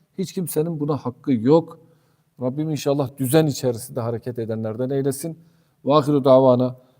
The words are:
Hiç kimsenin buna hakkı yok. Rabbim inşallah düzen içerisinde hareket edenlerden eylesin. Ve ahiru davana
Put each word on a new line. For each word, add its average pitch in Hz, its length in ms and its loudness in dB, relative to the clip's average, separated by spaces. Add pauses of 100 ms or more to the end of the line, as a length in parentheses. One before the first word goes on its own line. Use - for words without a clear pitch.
(180)
Hiç 185 140 -6
kimsenin 160 480 -4
buna 147 160 -2
hakkı 131 360 -6
yok. 135 460 2 (640)
Rabbim 143 300 -6
inşallah 143 460 -2
düzen 147 300 2
içerisinde 123 540 -4
hareket 117 380 -8
edenlerden 110 520 -6
eylesin. 139 480 -4 (460)
Ve 131 100 2
ahiru 143 300 2
davana 127 520 6 (240)